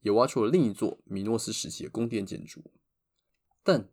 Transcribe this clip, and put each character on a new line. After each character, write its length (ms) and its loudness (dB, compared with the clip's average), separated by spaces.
也 120 0
挖 140 6
出 180 0
了 60 2
另 120 6
一 100 2
座 320 -4
米 180 -8
诺 160 0
斯 140 -8
时 180 -8
期 140 -12
的 60 -12
宫 180 -4
殿 180 -4
建 180 -12
筑， 280 -20
但 300 2